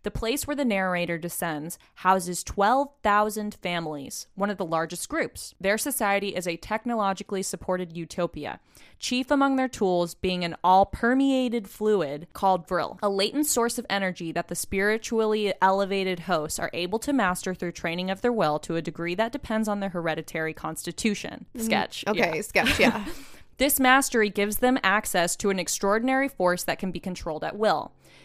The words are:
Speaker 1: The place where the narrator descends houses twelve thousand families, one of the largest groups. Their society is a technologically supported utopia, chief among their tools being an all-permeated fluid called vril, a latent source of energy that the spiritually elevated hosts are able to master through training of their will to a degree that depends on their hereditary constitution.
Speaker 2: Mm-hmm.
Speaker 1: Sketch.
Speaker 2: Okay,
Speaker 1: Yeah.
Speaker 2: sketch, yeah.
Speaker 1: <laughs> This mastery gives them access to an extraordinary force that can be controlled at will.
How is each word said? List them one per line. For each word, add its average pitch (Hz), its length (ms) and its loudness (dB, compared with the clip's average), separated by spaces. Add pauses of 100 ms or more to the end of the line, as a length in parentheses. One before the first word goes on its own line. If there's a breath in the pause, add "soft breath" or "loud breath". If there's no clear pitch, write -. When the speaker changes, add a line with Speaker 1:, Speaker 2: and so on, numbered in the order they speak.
Speaker 1:
The 202 80 -4
place 233 340 -2
where 294 100 -4
the 277 80 0
narrator 180 540 0
descends 165 640 -6 (160 soft breath)
houses 185 480 2
twelve 254 460 2 (120)
thousand 208 540 2
families, 165 800 -6
one 196 160 -2
of 190 60 -4
the 190 80 -2
largest 165 440 -2
groups. - 500 -6
Their 196 200 0
society 202 560 0
is 180 120 -4
a 170 100 -2
technologically 208 840 -2
supported 180 560 -4
utopia, 165 640 -6 (400 soft breath)
chief 254 320 -2
among 277 240 4
their 262 120 2
tools 180 460 0
being 180 320 -2
an 170 180 -4
all-permeated 240 1040 4
fluid 175 640 0
called 185 340 2
vril, 175 340 -2
a 208 80 2
latent 202 380 2
source 233 320 2
of 226 100 -8
energy 185 420 -2
that 170 160 -4
the 185 80 -6
spiritually 214 1040 0
elevated 190 600 2
hosts 160 380 -2
are - 120 -4
able 180 280 -2
to 285 120 -2
master 190 440 0
through 175 160 -6
training 180 400 -4
of 190 100 -4
their 240 100 2
will 160 280 2
to 165 160 -4
a 165 60 0
degree 170 340 -6
that 226 160 0
depends 220 360 -2
on 202 120 -2
their 196 100 -4
hereditary 160 640 -4
constitution. - 920 -6 (120)
Speaker 2:
Mm-hmm. 226 80 -6
Speaker 1:
Sketch. - 420 -2
Speaker 2:
Okay, 190 280 2
Speaker 1:
Yeah. 156 60 -2
Speaker 2:
sketch, - 380 0
yeah. 214 300 4
Speaker 1:
<laughs> - 480 -14
This 277 220 2
mastery 254 500 6
gives 208 280 -2
them 254 260 4
access 190 540 2
to 208 120 0
an 190 100 0
extraordinary 233 680 0
force 180 340 2
that 160 160 -2
can 185 120 -4
be 170 80 -8
controlled 160 440 -8
at 160 140 -6
will. 202 340 2 (340 soft breath)